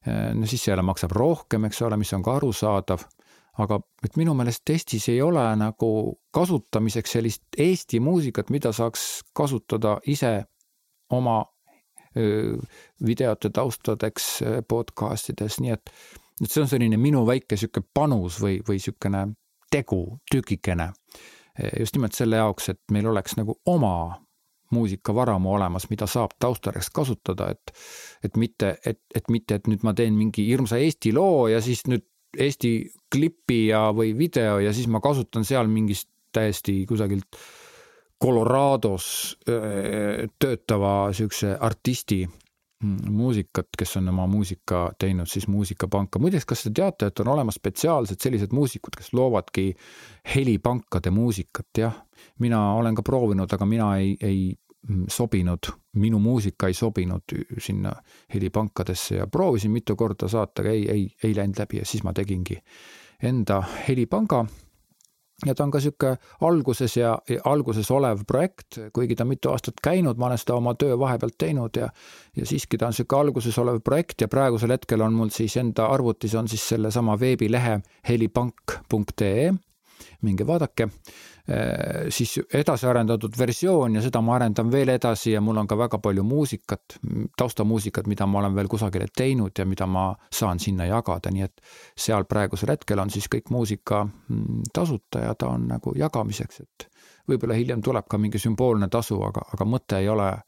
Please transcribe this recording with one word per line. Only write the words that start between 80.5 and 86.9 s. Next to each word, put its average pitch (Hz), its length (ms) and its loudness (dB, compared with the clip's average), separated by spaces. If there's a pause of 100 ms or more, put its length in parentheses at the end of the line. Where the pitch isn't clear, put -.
Äh, - 580 -2
siis - 280 -2 (180)
edasi 139 320 2
arendatud 113 520 2
versioon 127 580 2
ja 107 80 2
seda 123 180 0
ma 117 140 4
arendan 117 340 2
veel 131 220 4
edasi 117 400 0
ja 104 100 2
mul 110 160 2
on 104 80 0
ka 107 120 0
väga 117 200 0
palju 98 240 2
muusikat, 123 800 -2